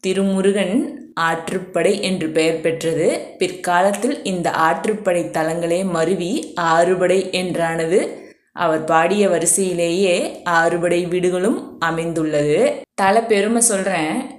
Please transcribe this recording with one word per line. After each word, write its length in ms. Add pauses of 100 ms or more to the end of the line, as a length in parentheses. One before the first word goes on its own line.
திருமுருகன் 720 (500)
ஆற்றுப்படை 640 (160)
என்று 280
பெயர் 280
பெற்றது. 420 (340)
பிற்காலத்தில் 760 (160)
இந்த 160 (200)
ஆற்றுப்படை 560 (140)
தலங்களே 420 (160)
மருவி 360 (400)
ஆறுபடை 480 (220)
என்றானது. 580 (640)
அவர் 260
பாடிய 340 (100)
வரிசையிலேயே 840 (400)
ஆறுபடை 420 (140)
வீடுகளும் 460 (300)
அமைந்துள்ளது. 680 (420)
தல 300
பெருமை 400
சொல்றேன். 460 (220)